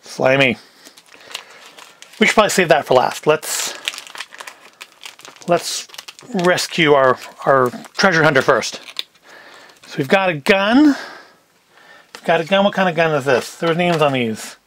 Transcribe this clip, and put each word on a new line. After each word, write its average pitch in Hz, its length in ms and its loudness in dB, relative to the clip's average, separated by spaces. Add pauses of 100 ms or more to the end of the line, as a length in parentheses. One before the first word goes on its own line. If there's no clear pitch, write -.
slimy. 135 560 0 (1600)
We 214 80 2
should - 80 -2
probably 208 160 4
save 175 180 0
that 151 160 2
for - 80 -2
last. - 340 0
Let's... - 520 -4 (1700)
Let's - 400 -4 (560)
rescue 165 480 0
our, 131 260 4 (280)
our 131 240 2 (260)
treasure 165 260 2
hunter 151 200 4
first. - 400 0 (1040)
So - 100 -14
we've 139 100 -4
got 190 220 2
a 175 60 -2
gun. 208 540 2 (1300)
We've - 100 -20
got 170 180 2
a - 20 -4
gun. 196 200 0
What 202 100 0
kind 185 160 0
of 160 40 -6
gun 160 200 0
is 135 100 -2
this? 127 320 0
There 170 140 -2
were 165 40 2
names 170 280 0
on 143 100 2
these. 117 440 -6 (100)